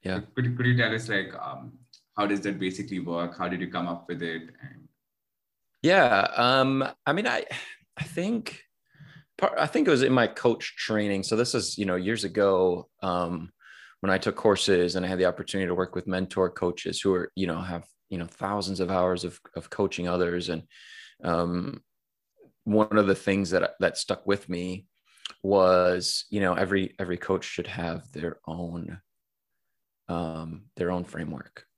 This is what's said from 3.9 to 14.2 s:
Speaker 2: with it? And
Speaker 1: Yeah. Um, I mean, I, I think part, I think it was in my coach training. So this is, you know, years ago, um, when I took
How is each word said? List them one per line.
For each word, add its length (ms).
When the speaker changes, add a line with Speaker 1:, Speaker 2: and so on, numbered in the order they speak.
Speaker 2:
with 120
it? 280
And 260
Speaker 1:
Yeah. 540
Um, 480
I 80
mean, 140
I, 180
I 60
think 600
part, 200
I 100
think 200
it 40
was 120
in 100
my 140
coach 500
training. 460
So 140
this 180
is, 220
you 80
know, 100
years 300
ago, 640
um, 500
when 80
I 80
took 180